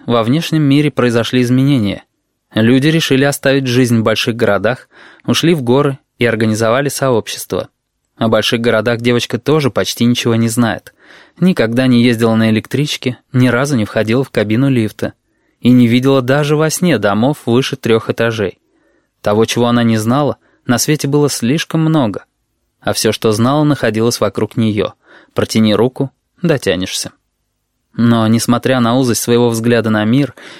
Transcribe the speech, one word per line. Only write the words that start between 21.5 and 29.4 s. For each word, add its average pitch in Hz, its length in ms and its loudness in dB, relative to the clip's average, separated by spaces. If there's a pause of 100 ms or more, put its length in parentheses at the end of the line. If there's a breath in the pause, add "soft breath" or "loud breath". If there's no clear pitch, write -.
много. 151 440 0 (560)
А 104 120 -2
всё, - 180 -2
что 110 200 -2
знала, 127 320 0
находилось 117 560 0
вокруг - 380 -4
неё. 107 360 -2 (400 soft breath)
Протяни 107 420 0
руку, 131 360 -2 (300)
дотянешься. 98 680 -4 (840)
Но, 117 340 2
несмотря 117 520 0
на 117 180 2
узость 123 240 0
своего 120 280 2